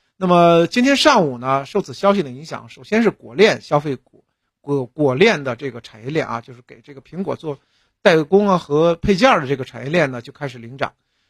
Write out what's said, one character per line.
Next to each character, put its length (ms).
那 100
么 400
今 160
天 140
上 280
午 120
呢， 280
受 160
此 120
消 200
息 80
的 80
影 160
响， 240
首 140
先 180
是 80
果 240
链 280
消 180
费 160
股， 280
果-， 240
果 300
链 280
的 120
这 160
个 100
产 220
业 60
链 180
啊， 140
就 120
是 140
给 140
这 120
个 80
苹 220
果 120
做 240
代 180
工 260
啊 120
和 360
配 200
件 160
儿 100
的 60
这 100
个 80
产 200
业 40
链 220
呢， 100
就 100
开 160
始 120
领 180
涨。 160